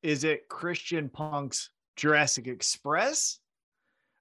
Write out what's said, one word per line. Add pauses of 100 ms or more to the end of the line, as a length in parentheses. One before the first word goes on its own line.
Is
it
Christian
Punk's (240)
Jurassic
Express, (840)